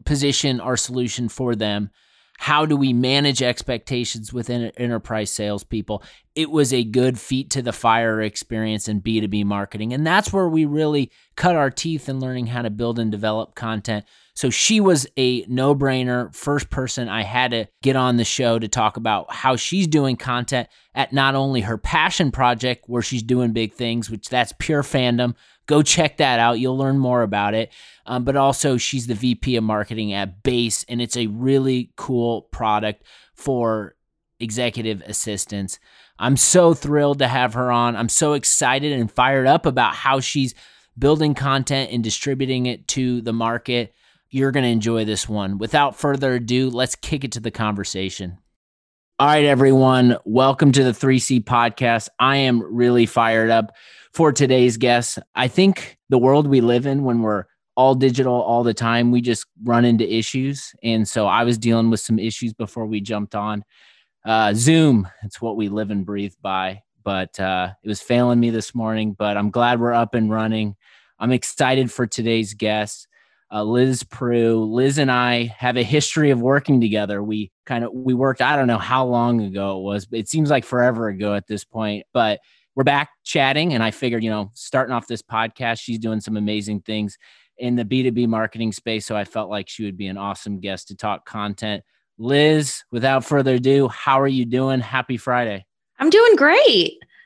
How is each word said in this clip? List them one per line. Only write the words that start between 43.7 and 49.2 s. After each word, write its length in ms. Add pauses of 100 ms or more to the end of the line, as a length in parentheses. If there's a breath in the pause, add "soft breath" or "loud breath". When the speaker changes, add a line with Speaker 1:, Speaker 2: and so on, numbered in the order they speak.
Speaker 1:
You're 200
gonna 160
enjoy 380
this 240
one. 300
Without 360
further 400
ado, 360
let's 260
kick 260
it 100
to 80
the 120
conversation. 840 (840)